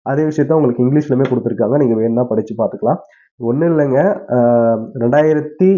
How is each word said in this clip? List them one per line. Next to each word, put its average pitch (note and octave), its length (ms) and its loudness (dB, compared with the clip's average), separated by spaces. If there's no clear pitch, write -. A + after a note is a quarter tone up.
அதே C#3 180 -2
விஷயத்த D3+ 300 0
உங்களுக்கு B2 300 2
இங்கிலீஷ்லயுமே C3+ 420 2
கொடுத்துருக்காங்க, A2+ 520 -2
நீங்க B2 180 2
வேணும்னா A#2 280 0
படிச்சு A2+ 320 -4
பார்த்துக்கலாம். A2+ 440 -2
ஒண்ணும் B2+ 300 0
இல்லைங்க, C#3+ 300 2
அஹ், A#2 480 2
ரெண்டாயிரத்தி D3+ 720 0